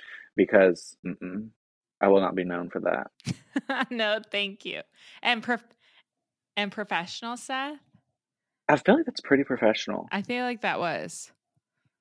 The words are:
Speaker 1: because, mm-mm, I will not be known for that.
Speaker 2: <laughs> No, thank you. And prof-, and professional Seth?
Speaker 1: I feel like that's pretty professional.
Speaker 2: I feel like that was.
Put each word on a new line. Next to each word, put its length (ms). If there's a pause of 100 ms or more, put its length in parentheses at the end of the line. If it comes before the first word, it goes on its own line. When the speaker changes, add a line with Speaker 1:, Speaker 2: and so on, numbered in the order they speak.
(360)
Speaker 1:
because, 600 (100)
mm-mm, 440 (520)
I 60
will 140
not 140
be 100
known 240
for 120
that. 300 (140)
Speaker 2:
<laughs> 680
No, 280 (120)
thank 340
you. 160 (400)
And 220
prof-, 200 (920)
and 140
professional 680
Seth? 420 (880)
Speaker 1:
I 100
feel 180
like 100
that's 160
pretty 220
professional. 680
Speaker 2:
I 100
feel 220
like 180
that 180
was. 520 (680)